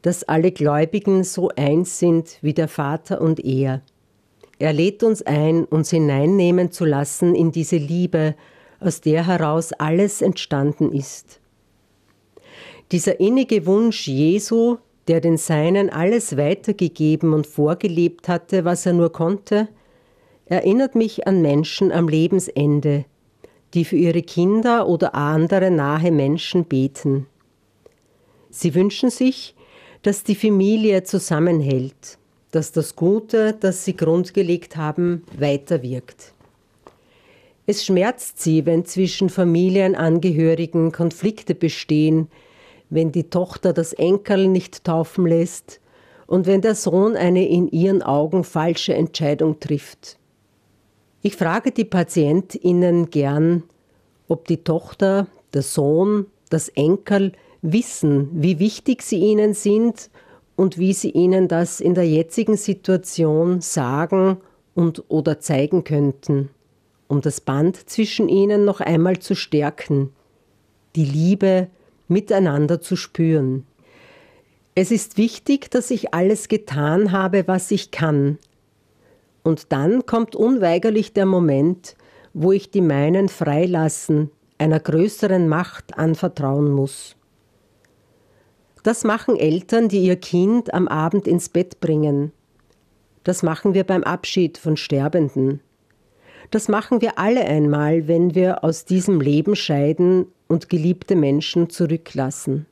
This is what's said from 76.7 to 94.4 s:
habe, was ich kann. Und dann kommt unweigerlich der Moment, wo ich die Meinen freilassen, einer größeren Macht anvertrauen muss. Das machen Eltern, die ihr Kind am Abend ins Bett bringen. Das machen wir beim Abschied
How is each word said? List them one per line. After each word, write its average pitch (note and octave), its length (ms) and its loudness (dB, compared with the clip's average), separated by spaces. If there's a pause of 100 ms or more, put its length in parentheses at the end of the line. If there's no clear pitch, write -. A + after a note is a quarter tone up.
habe, F#3+ 380 0
was F#3 240 -2
ich - 180 -4
kann. D3 480 0 (1040)
Und D#3+ 300 -2
dann E3+ 340 0
kommt A3+ 300 -2
unweigerlich G#3+ 800 0
der G3 120 2
Moment, F3 680 0 (360)
wo E3 200 2
ich G3 180 -2
die G3+ 100 0
Meinen E3 480 2
freilassen, D#3 1000 -2 (280)
einer D#3 200 2
größeren F3+ 720 0
Macht - 500 -6
anvertrauen D3 720 0
muss. C#3 460 -4 (1700)
Das A#3+ 200 -2
machen A3+ 320 0
Eltern, F#3 540 0
die F#3 160 0
ihr F3+ 100 4
Kind F#3+ 580 0
am F3+ 140 0
Abend E3+ 400 -2
ins F3 220 -2
Bett F3 320 -4
bringen. D3+ 500 0 (920)
Das F3 180 -2
machen F3 320 0
wir G3 80 2
beim F#3 220 -2
Abschied F3 540 -2